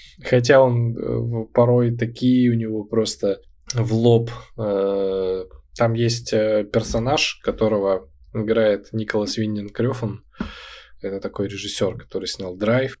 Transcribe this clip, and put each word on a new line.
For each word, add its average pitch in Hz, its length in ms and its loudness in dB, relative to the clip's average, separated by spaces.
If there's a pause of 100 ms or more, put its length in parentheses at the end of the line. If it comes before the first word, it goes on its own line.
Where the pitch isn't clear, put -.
(240)
Хотя 131 380 6
он, 120 360 2
э, - 40 -8
в-, 117 440 -4
порой 120 500 4
такие 123 560 2
у 117 40 2
него 110 280 -2
просто 107 560 -2 (340)
в 117 200 -2
лоб. 117 360 4 (280)
Э, 98 880 -2 (320)
там 117 160 2
есть, 117 400 -2
э, 107 380 2
персонаж, 117 720 0
которого 98 680 0 (240)
играет 107 580 0
Николас 107 460 -2
Виндинг 104 420 -4
Рефн. 117 360 -2 (880)
Это 98 160 -6
такой 104 280 -6
режиссер, 98 520 -4
который - 260 -8
снял 90 320 -8
Драйв, 120 440 0